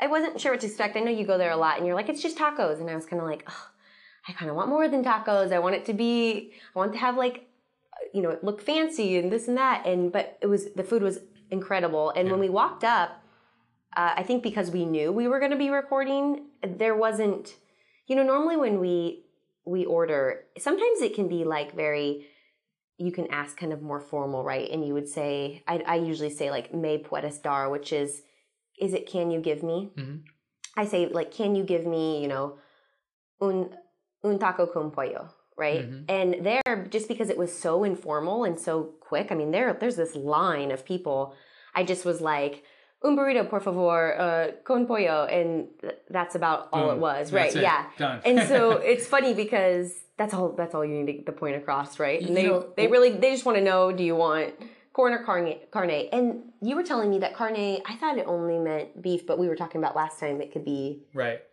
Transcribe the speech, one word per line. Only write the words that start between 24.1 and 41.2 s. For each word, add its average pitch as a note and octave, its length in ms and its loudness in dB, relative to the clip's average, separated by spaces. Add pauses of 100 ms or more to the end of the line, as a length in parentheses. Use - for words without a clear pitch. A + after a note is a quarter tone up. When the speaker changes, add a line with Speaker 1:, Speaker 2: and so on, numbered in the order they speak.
Speaker 1:
right? C3+ 260 -4
And D#3 160 -4
you C#3+ 60 -2
would C#3+ 160 -4
say, C#3+ 580 -6
I, E3 200 -2
I E3+ 100 0
usually D#3 340 -2
say, D3 200 -4
like, C3+ 240 -6
"Me D#3 280 0
puedes D3 380 -6
dar," C#3 300 -2
which C#3+ 220 -6
is, C#3+ 300 -4 (580)
is F#3+ 140 -2
it, - 120 -4
"Can E3+ 240 -2
you E3 100 0
give D#3 220 -2
me?" F3 340 -4
Speaker 2:
Mm-hmm. C#3 200 -10 (600)
Speaker 1:
I G#3+ 80 0
say, F3+ 220 2
like, E3 240 -2
"Can G#3 240 0
you G3 100 0
give E3+ 220 0
me, D#3+ 360 0
you C#3+ 60 -2
know, C#3 300 -4 (840)
un, F#3+ 300 0 (540)
un G3+ 140 2
taco F3+ 280 2
con D#3 240 -4
pollo," C#3+ 380 -6 (280)
right? D3+ 320 -2
Speaker 2:
Mm-hmm. C3+ 200 -14
Speaker 1:
And F3+ 380 0
there, A#3 440 0
just A3 180 -4
because A3 220 -4
it F#3+ 80 -2
was F3 180 -4
so F3 280 0
informal F3 600 -2
and E3+ 140 -2
so D#3+ 420 -4
quick, D3+ 300 -4
I F#3+ 40 -2
mean, D3+ 180 -2
there, A3 220 2
there's A#3+ 220 -2
this D#3+ 200 -2
line D3 540 0
of C3 140 -4
people. C#3 500 -4 (400)